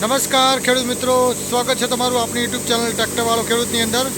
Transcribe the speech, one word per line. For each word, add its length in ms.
નમસ્કાર 600
ખેડૂત 260
મિત્રો, 240
સ્વાગત 300
છે 80
તમારું 340
આપણી 220
YouTube 260
ચેનલ 120
ટ્રેક્ટરવાળો 580
ખેડૂતની 360
અંદર 220